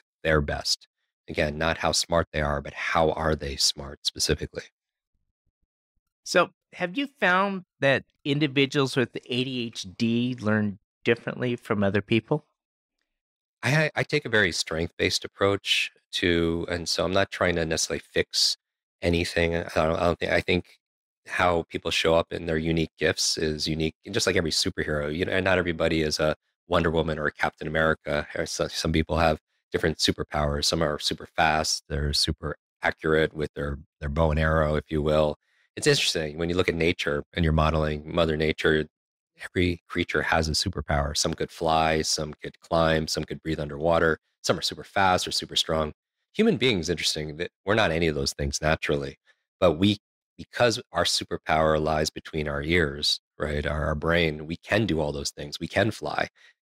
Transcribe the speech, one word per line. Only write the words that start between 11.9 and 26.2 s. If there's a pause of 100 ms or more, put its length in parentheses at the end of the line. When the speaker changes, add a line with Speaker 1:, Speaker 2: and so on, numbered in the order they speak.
Speaker 2:
people? (1160)
Speaker 1:
I,
I,
I
take
a
very
strength-based
approach (220)
to,
and
so
I'm
not
trying
to
necessarily
fix (440)
anything.
I (100)
don't,
I
don't
think,
I
think (500)
how
people
show
up
in
their
unique
gifts
is
unique, (160)
just
like
every
superhero.
You
know,
and
not
everybody
is
a (320)